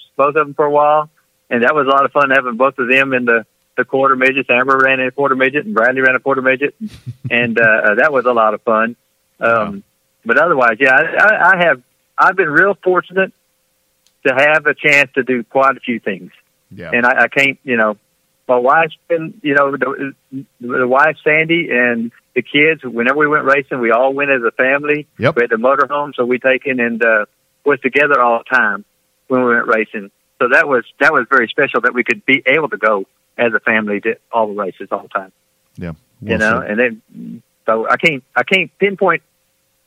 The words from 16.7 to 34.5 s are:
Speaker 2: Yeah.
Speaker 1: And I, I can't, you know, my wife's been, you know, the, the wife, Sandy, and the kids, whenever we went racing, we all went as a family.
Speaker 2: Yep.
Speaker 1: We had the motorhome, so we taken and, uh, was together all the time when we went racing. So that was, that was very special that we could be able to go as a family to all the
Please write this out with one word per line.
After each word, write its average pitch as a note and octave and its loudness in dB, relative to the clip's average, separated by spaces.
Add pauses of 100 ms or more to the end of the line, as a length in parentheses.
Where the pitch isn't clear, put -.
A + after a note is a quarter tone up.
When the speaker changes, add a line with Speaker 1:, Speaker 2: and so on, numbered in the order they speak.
Speaker 2:
Yeah. F2+ -12
Speaker 1:
And A#2+ 0
I, B2 2
I A#2 0
can't, C#3 -2
you B2 -2
know, G#2+ 0 (500)
my B2+ 2
wife's D3+ 2 (120)
been, D#3+ -6
you C#3+ 0
know, C#3 2
the, C3+ -6 (480)
the B2+ -2
wife, C#3+ 2
Sandy, D#3+ 0
and A#2+ -2 (240)
the B2+ -2
kids, D3+ 0
whenever B2 -2
we D3+ 2
went D3 0
racing, C3+ -2
we A#2 0
all C3 2
went C#3+ -2
as C3+ 0
a A2 0
family. D3 -2 (100)
Speaker 2:
Yep. C#3 -2
Speaker 1:
We - 0
had - -2
the A#2 0
motorhome, C#3 0
so B2 -2
we B2 -2
taken C3 -4
and, A#2 -2
uh, A2 2 (400)
was C#3+ 0
together C#3 0
all A#2+ 2
the B2+ -2
time G#2 0 (420)
when B2+ 0
we A#2+ 2
went A#2 0
racing. A2 -2 (280)
So B2 0
that D3 4
was, B2+ 0 (140)
that D3 4
was C3+ 0
very B2+ 2
special C3 -2
that A#2+ 0
we B2 -2
could A2 -4
be C3+ 0
able C#3+ 0
to G#2+ -10
go G#2 0 (320)
as A#2 0
a G#2+ 0
family G#2+ -2
to A2 -4 (140)
all A2+ 0
the G#2 -8